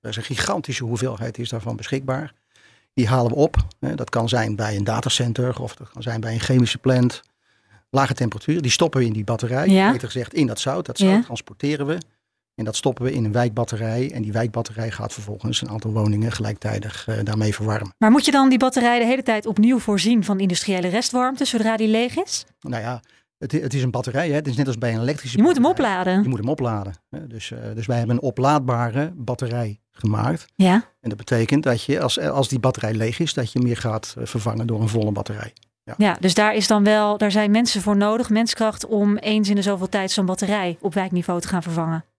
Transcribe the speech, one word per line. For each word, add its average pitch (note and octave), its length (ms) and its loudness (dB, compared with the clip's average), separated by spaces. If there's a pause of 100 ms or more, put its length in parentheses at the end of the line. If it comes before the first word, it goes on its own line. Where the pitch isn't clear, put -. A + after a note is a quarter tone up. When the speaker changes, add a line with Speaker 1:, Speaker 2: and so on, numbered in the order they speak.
Speaker 1:
Er A#2 80 -12
is A2 80 -8
een A2+ 60 -8
gigantische C3+ 600 -4
hoeveelheid A#2 540 -4
is A#2 100 -6
daarvan A2+ 280 -6
beschikbaar. C3 580 -6 (600)
Die A#2+ 140 2
halen A#2+ 220 4
we B2 60 -2
op. D3 200 2 (240)
Hè, C3+ 140 -4
dat - 160 -6
kan A#2 180 0
zijn A2+ 280 0
bij G#2+ 200 -2
een G2+ 80 0
datacenter A#2+ 760 0
of A#2 140 -8
dat - 160 -20
kan A#2 120 -16
zijn A2+ 180 -6
bij A2+ 120 -4
een A2+ 80 -2
chemische B2+ 380 4
plant. B2+ 440 2 (720)
Lage C3+ 200 2
temperatuur, B2 480 -2
die B2+ 80 0
stoppen D#3 300 2
we A#2+ 60 4
in A2+ 60 0
die G#2+ 120 -2
batterij. B2 440 0
Speaker 2:
Ja. G3 240 6
Speaker 1:
Beter B2 140 -2
gezegd, - 280 -6
in D3+ 120 4
dat G#2+ 140 -4
zout. D#3 260 -2
Dat - 120 -8
zout F#3+ 120 6
Speaker 2:
Ja. G#3 120 6
Speaker 1:
transporteren C#3+ 640 -4
we. D#3+ 120 -2 (560)
En A2+ 100 -6
dat A2 120 -6
stoppen B2+ 280 -2
we B2+ 80 0
in A#2 120 0
een G#2+ 80 0
wijkbatterij. A#2 800 -2
En B2 100 -6
die G#2 100 -4
wijkbatterij A2+ 580 -4
gaat G#2+ 220 -8
vervolgens G#2 500 -6
een B2 60 -8
aantal A2 240 -4
woningen G#2+ 400 2
gelijktijdig, G#2+ 760 -6
eh, A2 140 -2
daarmee G#2+ 320 0
verwarmen. G#2+ 440 -4
Speaker 2:
Maar G#3+ 120 6
moet C#4 140 6
je D#4 60 2
dan C4+ 180 6
die B3+ 100 4
batterij A#3+ 400 2
de A#3 60 2
hele B3+ 180 0
tijd A3 240 0
opnieuw A3+ 320 4
voorzien G#3 460 2
van F#3+ 160 0
industriële F3+ 480 0
restwarmte B3 560 0
zodra A3+ 320 0
die A3 120 2
leeg A3+ 280 2
is? - 280 -4 (160)
Speaker 1:
Nou A#2 220 -6
ja, A#2+ 180 -6 (380)
het, - 140 -8
het D3 220 -2
is C3+ 80 0
een B2+ 80 0
batterij, B2+ 380 -2
hè. C#3+ 60 0
Het D3 140 0
is B2 80 -2
net C#3 100 2
als A#2+ 120 -2
bij A#2 160 -2
een A2 60 -2
elektrische C3+ 360 -4
Speaker 2:
Je G#3 60 6
moet E4+ 120 6
hem B3+ 80 2
Speaker 1:
batterij. D4 280 2
Speaker 2:
opladen. F#3 320 2
Speaker 1:
Je G#3 60 2
moet B2+ 100 -2
hem G2+ 100 -4
opladen, A2+ 460 -2 (160)
hè. D#3 160 -12
Dus, A2+ 240 -12
eh, A#2 80 -12 (160)
dus A2 120 -6
wij A#2+ 120 0
hebben A#2 180 2
een - 60 0
oplaadbare C3+ 920 0
batterij A#2+ 640 -4 (100)
gemaakt. A2 640 -2
Speaker 2:
Ja. F#3 200 6 (260)
Speaker 1:
En A#2+ 80 -6
dat G#2+ 100 -6
betekent A#2 440 2
dat A#2+ 200 0
je, - 180 0
als, C3+ 180 0
als C#3 300 0
die C3+ 100 -2
batterij A2+ 360 0
leeg A2 240 -2
is, E3 160 -2
dat B2 180 -4
je - 60 -2
hem B2 100 2
weer A#2 80 0
gaat, A2 420 -6
eh, A#2 80 -6
vervangen A2+ 400 -4
door A2+ 140 -2
een A2 80 2
volle G#2+ 240 0
batterij. G#2 400 -8 (320)
Ja. - 120 -14
Speaker 2:
Ja, G#3 240 2
dus F3+ 140 2
daar G#3+ 200 4
is G#3 120 0
dan G#3 180 4
wel, G#3 340 4
daar G#3 120 2
zijn G#3 200 2
mensen A3 320 2
voor G3+ 140 2
nodig, G#3+ 340 2
menskracht, A3 560 0
om G#3 300 2
eens G#3+ 320 0
in G#3 60 4
de G3+ 80 2
zoveel F#3+ 260 -2
tijd F#3+ 220 -2
zo'n F#3+ 160 0
batterij F#3 540 -2
op F#3 140 -4
wijkniveau F3+ 460 -2
te - 80 -8
gaan F3+ 140 -2
vervangen. E3 420 -2 (140)